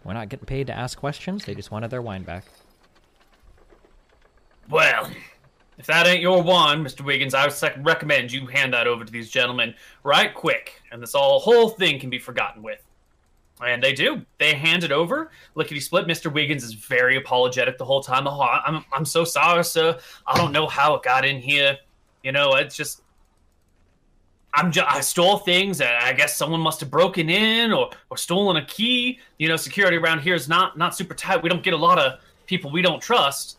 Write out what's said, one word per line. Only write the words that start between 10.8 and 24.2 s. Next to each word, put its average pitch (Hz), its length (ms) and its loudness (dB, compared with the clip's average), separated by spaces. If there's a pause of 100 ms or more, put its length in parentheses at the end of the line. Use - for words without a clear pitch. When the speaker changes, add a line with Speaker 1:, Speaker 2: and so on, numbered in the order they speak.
Speaker 2:
and 120 100 -16
this 117 140 -8
all, 139 240 4
whole 226 300 6
thing 175 300 -2
can 131 100 -10
be 123 100 -6
forgotten 113 440 -6
with. 107 180 -12 (840)
And 120 180 -2
they 135 100 2
do. 180 320 -2 (140)
They 147 160 2
hand 165 280 0
it 147 80 -2
over. 196 400 -2 (240)
Lickety 151 240 -6
split. 170 280 -2
Mister 165 220 -4
Wiggins 143 340 -2
is 117 100 -12
very 127 440 0
apologetic 127 600 0
the 131 80 -10
whole 135 160 0
time. 131 260 0
"Oh, 143 140 -4
I'm, 143 500 0
I'm 147 140 -2
so 165 180 0
sorry, 165 400 2
sir. 165 340 2 (300)
I 131 100 0
don't 170 140 2
know 151 160 2
how 143 280 2
it 131 80 -4
got 127 200 2
in 135 160 0
here. 139 380 0 (460)
You 131 100 -6
know, 139 220 4
it's 143 200 -2
just, - 260 -10 (1500)